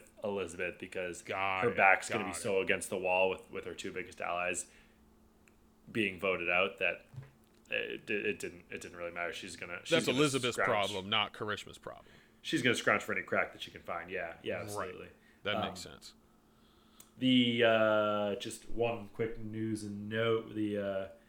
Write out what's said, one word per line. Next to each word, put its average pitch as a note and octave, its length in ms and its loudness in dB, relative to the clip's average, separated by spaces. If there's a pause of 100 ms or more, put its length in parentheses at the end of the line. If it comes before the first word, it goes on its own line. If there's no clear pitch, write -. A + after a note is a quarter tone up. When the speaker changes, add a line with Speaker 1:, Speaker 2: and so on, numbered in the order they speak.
(240)
Speaker 1:
Elizabeth F2+ 540 -2
because F2+ 420 -6
Speaker 2:
Got F#2+ 440 0
Speaker 1:
her F#2+ 60 6
Speaker 2:
it, F2+ 60 -4
Speaker 1:
back's F#2+ 320 8
gonna A2 160 0
be F#2 60 -4
Speaker 2:
got F2 80 -6
it. - 40 -8
Speaker 1:
so F#2+ 180 2
against F#2 280 0
the - 80 -2
wall F#2 320 4
with, F2+ 140 -2 (100)
with F#2+ 140 -8
her F2 80 -8
two F#2+ 180 -8
biggest F#2 300 -10
allies F2+ 420 -2 (1300)
being G2 260 0
voted F2+ 300 0
out F#2 300 2
that F2 260 -2 (680)
it, A2+ 380 -6
it G#2 300 -2
didn't, F2+ 320 -8
it G#2 100 -10
didn't F2+ 160 -14
really F2 160 -6
matter. E2+ 220 -4
She's F2 220 -10
gonna, F2 180 -10 (100)
she's - 60 -4
Speaker 2:
That's D#3 160 4
Speaker 1:
gonna B2+ 120 2
Speaker 2:
Elizabeth's C3 360 2
Speaker 1:
scrounge. G2 160 4
Speaker 2:
problem, G2 400 2
not G#2+ 240 2
Karishma's - 440 -6
problem. - 280 -14 (340)
Speaker 1:
She's D3+ 220 -2
gonna A#2 140 6
scrounge G#2+ 260 4
for - 100 -4
any F#2 100 -2
crack F#2+ 300 0
that - 80 -14
she - 100 -10
can - 120 -16
find. E2+ 280 -6
Yeah, F2 220 -6 (100)
yeah, G#2+ 120 -4
Speaker 2:
Right. F2+ 80 -6
Speaker 1:
absolutely. F#2+ 460 -8 (340)
Speaker 2:
That G2+ 140 0
Speaker 1:
Um, - 100 0
Speaker 2:
makes - 140 -8
sense. - 320 -16 (1080)
Speaker 1:
The, A#2+ 460 4
uh, G#2+ 760 4
just - 300 -10
one A2 440 -2
quick A2+ 280 -4
news A2 420 -4
and G#2 260 -8
note: A2+ 440 0
the, G#2+ 240 0
uh, G2 280 -2 (220)